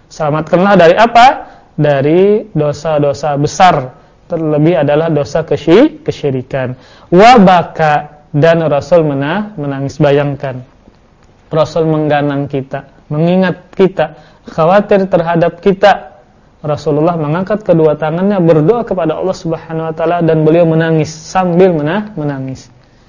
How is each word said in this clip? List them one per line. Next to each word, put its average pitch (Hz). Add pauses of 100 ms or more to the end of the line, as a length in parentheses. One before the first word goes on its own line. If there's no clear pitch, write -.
(120)
Selamatkanlah 165
dari 170
apa? 233 (460)
Dari 160
dosa-dosa 147
besar, 147 (320)
terlebih 156
adalah 147
dosa 151
kesy-, 165
kesyirikan. 127 (320)
Wa 220
baka, 160
dan 165
Rasul 156
mena-, 156
menangis. 139
Bayangkan, 143 (880)
Rasul 160
mengganang 147
kita, 139
mengingat 175
kita, 170 (240)
khawatir 190
terhadap 170
kita. 196 (480)
Rasulullah 156
mengangkat 185
kedua 156
tangannya, 175
berdoa 170
kepada 165
Allah 185
Subhanahu 160
wa 160
taala, 170
dan 160
beliau 165
menangis 160
sambil 185
mena-, 170
menangis. 135 (400)